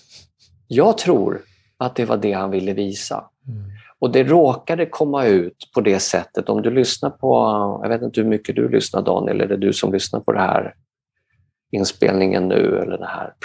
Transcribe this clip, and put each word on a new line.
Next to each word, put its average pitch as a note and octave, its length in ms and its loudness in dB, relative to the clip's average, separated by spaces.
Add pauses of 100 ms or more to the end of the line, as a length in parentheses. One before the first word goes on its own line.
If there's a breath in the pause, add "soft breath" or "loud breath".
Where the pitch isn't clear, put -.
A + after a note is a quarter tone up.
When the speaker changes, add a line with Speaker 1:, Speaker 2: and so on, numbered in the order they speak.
(680 loud breath)
Speaker 1:
jag G3 320 4
tror C3+ 440 0 (340)
att B2 200 -6
det A#2+ 80 0
var A2+ 120 0
det G#2 160 -2
han G2 180 -4
ville G2 220 -2
visa. G2 580 -6 (180)
Speaker 2:
Mm. G2+ 220 -12 (280 loud breath)
Speaker 1:
Och B2 140 -2
det C3 120 4
råkade D#3+ 640 2
komma C#3+ 380 -2
ut F#2 500 0
på B2 60 2
det G2 200 2
sättet. - 480 -4
Om G#2+ 140 0
du A2+ 80 0
lyssnar B2+ 400 0
på... C3+ 200 -2 (520)
Jag G#2+ 60 -4
vet A#2 140 -2
inte A#2 180 -4
hur A2 80 0
mycket G#2+ 280 -2
du B2 120 0
lyssnar, A2 340 0
Daniel, G#2 380 0
eller G2+ 160 0
du G2 160 0
som G2+ 200 -2
lyssnar - 280 -4
på - 120 2
det G#2+ 80 0
här - 340 0 (960)
inspelningen F#2+ 760 0
nu, - 340 2
eller F#2 160 -6
det F2+ 80 -12
här - 280 -10 (100)